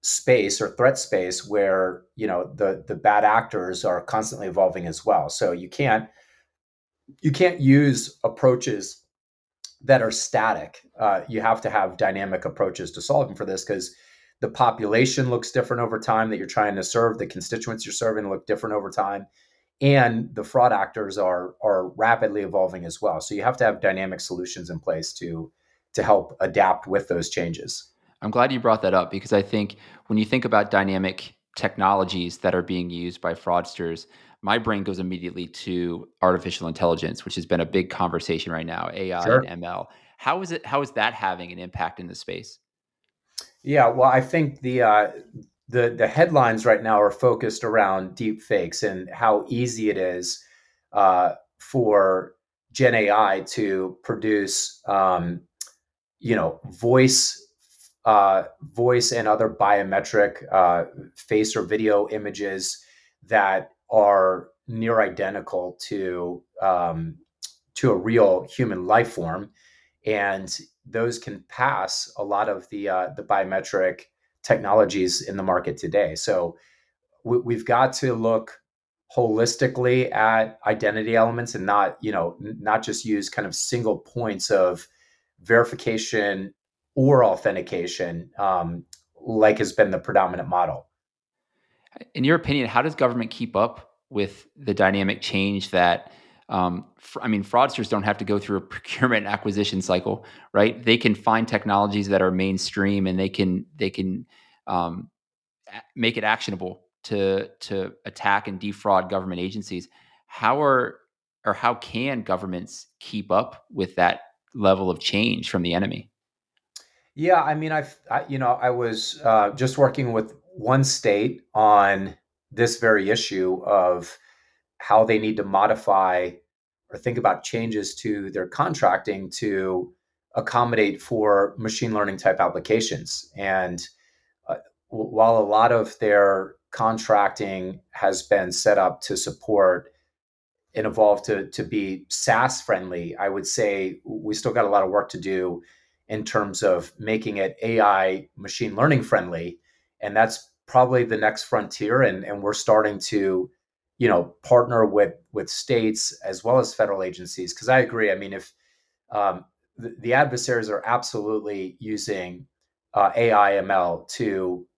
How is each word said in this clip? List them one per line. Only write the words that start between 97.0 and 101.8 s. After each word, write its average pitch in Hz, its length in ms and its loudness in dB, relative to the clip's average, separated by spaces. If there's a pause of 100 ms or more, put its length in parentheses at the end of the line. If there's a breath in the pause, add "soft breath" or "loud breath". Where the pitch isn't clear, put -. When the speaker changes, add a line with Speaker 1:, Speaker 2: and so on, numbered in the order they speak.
Speaker 2:
I 120 60 -6
mean, 104 160 -2
fraudsters 117 460 2
don't 104 140 0
have 104 160 0
to 101 60 -6
go 101 140 0
through 98 180 -4
a 92 40 -2
<laughs> - 140 -18
procurement 117 500 0
acquisition 101 560 -2
cycle, 92 440 -2 (280 loud breath)
right? 110 300 2
They 131 140 4
can 113 180 2
find 113 320 0
technologies 101 640 0